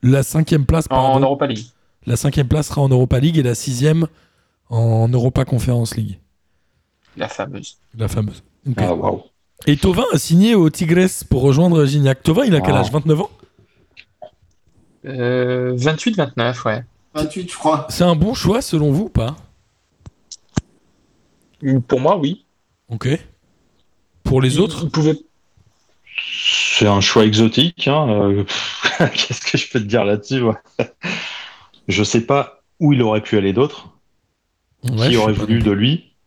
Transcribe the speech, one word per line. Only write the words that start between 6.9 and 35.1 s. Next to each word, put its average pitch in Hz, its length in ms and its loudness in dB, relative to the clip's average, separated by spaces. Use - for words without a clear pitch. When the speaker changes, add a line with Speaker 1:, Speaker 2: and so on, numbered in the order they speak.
Speaker 2:
La 110 120 -6
fameuse. 101 480 -10
Speaker 1:
La 110 120 -4
fameuse. - 340 -6
Ok. 127 100 -2
Speaker 3:
Ah, 92 140 0
waouh. - 300 -4
Speaker 1:
Et 147 80 4
Thauvin 185 260 0
a - 60 2
signé 202 380 4
au 170 140 4
Tigres 170 360 0
pour 127 120 2
rejoindre 151 420 4
Gignac. 135 400 2
Thauvin, 196 200 2
il 196 120 4
a 143 40 4
quel - 120 0
Speaker 3:
Wow. - 80 2
Speaker 1:
âge ? 92 100 -2
Vingt-neuf 151 300 0
ans ? 202 100 -6
Speaker 2:
Euh, 127 680 -2
vingt-huit, 156 400 -2
vingt-neuf, 123 480 -4
ouais. 117 200 -4
Speaker 4:
Vingt-huit, 175 380 -6
je - 40 -14
crois. 151 320 -2
Speaker 1:
C'est - 140 -2
un 175 140 4
bon 190 180 0
choix, 233 280 0
selon 151 280 0
vous, 160 140 0
ou 202 40 -10
pas ? 120 280 -2
Speaker 2:
Pour 127 140 0
moi, 165 180 2
oui. 156 260 -4
Speaker 1:
Ok. 113 200 -6
Pour 131 160 2
les 135 160 0
Speaker 2:
Il, 160 40 2
Speaker 1:
autres ? 190 240 0
Speaker 2:
il 147 60 -4
pouvait 156 280 0
Speaker 3:
C'est - 680 -2
un 101 140 2
choix 110 240 2
exotique, 113 640 0
hein, 143 200 0
euh, 101 360 0
<laughs> - 0 -
qu'est-ce - 420 -2
que - 60 -2
je - 120 -6
peux - 80 -2
te 107 60 -4
dire 104 200 0
là-dessus, 104 360 -2
moi ? 113 200 -2
Je 98 160 0
sais 113 180 0
pas 139 400 -2
où 151 120 4
il 123 100 2
aurait 107 200 0
pu - 140 -2
aller 98 160 2
d'autre, 131 380 -2
Speaker 1:
Ouais, 123 240 -2
Speaker 3:
qui 120 60 2